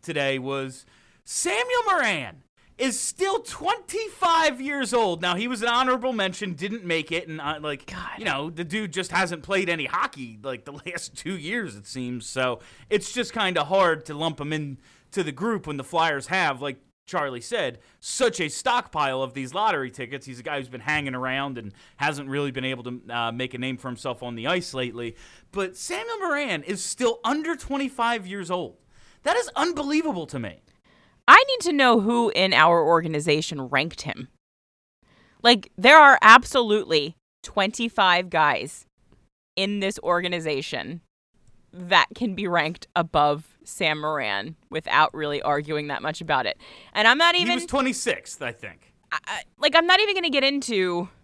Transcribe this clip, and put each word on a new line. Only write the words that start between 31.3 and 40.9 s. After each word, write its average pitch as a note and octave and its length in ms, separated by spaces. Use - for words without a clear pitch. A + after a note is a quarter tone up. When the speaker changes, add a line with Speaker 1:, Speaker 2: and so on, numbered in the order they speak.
Speaker 2:
need B4+ 120
to D#4 40
know B3+ 280
who A#3 340
in F#3 180
our D#3+ 300
organization D#3 800
ranked C#3 400
him. C3 240
Like, A#3 360
there C4 200
are C#4+ 240
absolutely G#3+ 920
twenty-five F#3+ 840
guys D3+ 560
in G3+ 240
this G3 240
organization D#3+ 960